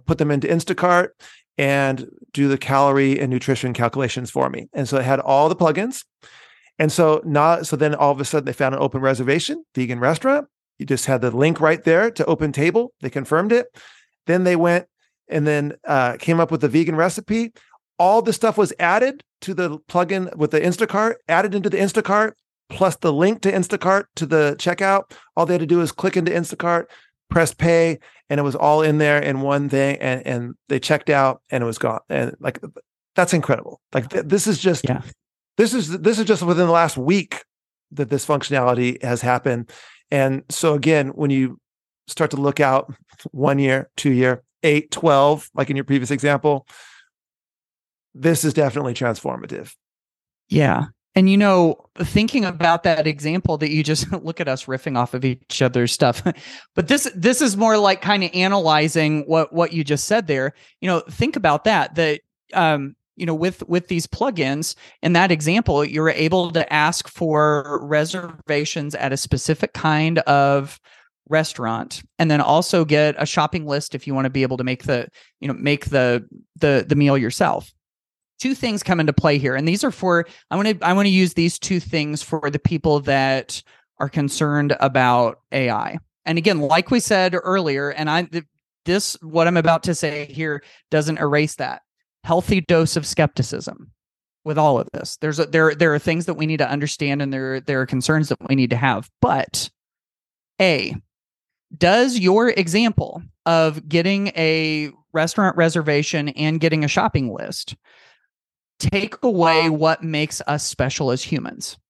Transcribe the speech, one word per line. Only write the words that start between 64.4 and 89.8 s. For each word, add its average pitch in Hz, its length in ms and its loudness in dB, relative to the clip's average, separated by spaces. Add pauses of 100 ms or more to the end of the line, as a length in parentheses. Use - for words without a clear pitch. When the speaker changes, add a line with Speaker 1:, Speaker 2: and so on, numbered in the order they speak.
Speaker 2:
in 175 120 2
that 185 180 4
example, 156 540 2
you're 156 240 0
able 170 420 0
to 160 220 -2
ask 151 340 0
for 151 760 0
reservations 151 1120 -4
at 135 180 -2
a 135 40 -4
specific - 540 -2
kind 156 480 0
of 139 640 2 (480)
restaurant, 127 760 -4 (160)
and 165 100 2
then 147 120 2
also 165 420 2
get 151 340 2
a 147 80 -2
shopping 156 400 -2
list 147 300 -6
if 131 100 -10
you 143 80 -6
wanna 135 160 -2
be 131 140 0
able 127 140 -2
to 127 80 -4
make 127 180 -6
the, 123 240 -2 (320)
you 135 80 -8
know, 135 60 -4
make 147 320 -2
the, 123 420 0 (300)
the, 143 300 2
the 151 80 2
meal 143 220 4
yourself. 127 540 -2 (680)
Two 262 160 -2
things 220 300 -4
come 175 160 0
into 151 140 2
play 147 240 4
here, 131 180 -2
and 143 100 -2
these 185 200 0
are 262 60 0
for, 170 360 0 (240)
I 165 60 -2
wanna, 208 240 0
I 170 100 2
wanna 202 160 4
use 185 280 4
these 170 220 0
two 185 220 -4
things 151 420 -4
for 151 280 -4
the 147 100 -4
people 151 400 0
that 135 640 -2 (340)
are 143 120 -4
concerned 147 720 0
about 123 580 2 (140)
A 131 160 -2
I. 113 280 -6 (280)
And 160 120 -2
again, 170 220 0
like 156 320 2
we 262 80 2
said 185 340 0
earlier, 160 580 -2
and 151 180 -4
I, 170 140 0
th-, 160 200 -8 (400)
this, 190 380 -2
what 165 260 0
I'm 175 100 2
about 165 260 2